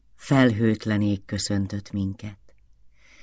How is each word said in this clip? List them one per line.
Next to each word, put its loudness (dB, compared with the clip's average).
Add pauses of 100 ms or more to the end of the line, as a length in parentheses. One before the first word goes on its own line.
(160)
felhőtlen 2
ég -2
köszöntött -4
minket. -6 (840)